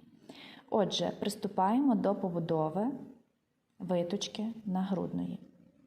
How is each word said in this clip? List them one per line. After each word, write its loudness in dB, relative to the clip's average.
Отже, 2
приступаємо 2
до 4
побудови 0
виточки -2
нагрудної. -2